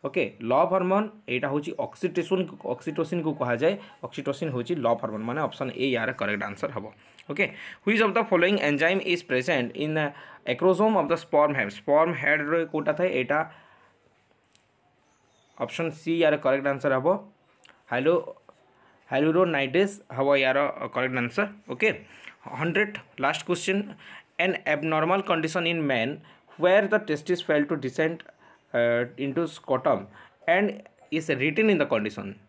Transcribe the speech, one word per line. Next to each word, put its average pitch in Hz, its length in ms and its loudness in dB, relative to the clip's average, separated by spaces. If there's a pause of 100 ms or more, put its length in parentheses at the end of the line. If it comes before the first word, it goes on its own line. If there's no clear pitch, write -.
ଓକେ, 135 380 -2
ଲଭ୍ 139 300 4
ହରମୋନ୍ 190 360 2 (200)
ଏଇଟା 127 200 -2
ହେଉଛି 147 320 -4
ଅକ୍ସିଟୋସିନ୍, 180 640 -2 (200)
ଅକ୍ସିଟୋସିନ୍କୁ 160 720 -4
କୁହାଯାଏ। 143 440 0 (260)
ଅକ୍ସିଟୋସିନ୍ 143 480 -6
ହେଉଛି 123 220 -4
ଲଭ୍ 117 280 2
ହରମୋନ୍, 107 220 -6
ମାନେ 127 160 -4
ଅପସନ୍ 131 360 -4
ଏ 139 140 0
ୟାର 117 220 0
କରେକ୍ଟ 104 320 -2
ଆନ୍ସର 101 260 -6
ହେବ। 110 160 -10 (440)
ଓକେ, 170 140 -2 (420)
ହ୍ୱିଚ୍ 214 160 2
ଅଫ୍ 202 100 2
ଦ 220 100 2
ଫଲୋଇଂ 190 360 4
ଏନଜାଇମ୍ 151 420 2
ଇଜ୍ 175 240 -2
ପ୍ରେଜେଣ୍ଟ 127 520 0
ଇନ୍ 156 220 -2 (500)
ଆକ୍ରୋସୋମ୍ 185 480 4
ଅଫ୍ 165 120 2
ଦ - 60 2
ସ୍ପର୍ମ 147 400 2
ହେଡ୍? 107 160 0
ସ୍ପର୍ମ 156 420 2
ହେଡ୍ରେ 151 520 0
କୋଉଟା 151 280 -2
ଥାଏ? 180 160 0
ଏଇଟା 139 300 0 (2250)
ଅପସନ୍ 156 300 -4
ସି 165 280 -6
ୟାର 151 180 4
କରେକ୍ଟ 139 300 0
ଆନ୍ସର 139 280 0
ହେବ। 131 140 2 (840)
ହାଇଲୋ-, 143 320 2 (880)
ହାଇଲୁରୋନାଇଡେଜ୍ 156 840 2 (180)
ହେବ 135 240 0
ୟାର 135 220 4 (360)
କରେକ୍ଟ 127 220 -2
ଆନ୍ସର। 123 300 -2 (220)
ଓକେ, 139 200 0 (580)
ହଣ୍ଡ୍ରେଡ୍, 170 520 -2 (220)
ଲାଷ୍ଟ 143 240 0
କ୍ୱେଶ୍ଚନ, 190 340 -2 (640)
an 185 160 0 (100)
abnormal 160 560 0
condition 165 440 -2
in 165 200 -2
men 135 360 -2 (360)
where 190 300 6
the 208 100 2
testis 170 440 -2
fail 147 220 2
to 151 120 -2
descend, 156 460 -2 (520)
uh, 120 300 2 (140)
into 139 280 -2
scrotum 135 600 0 (420)
and 190 340 2 (300)
is 156 160 -4
written 151 420 2
in 185 80 4
the 143 80 2
condition। 104 480 -2 (140)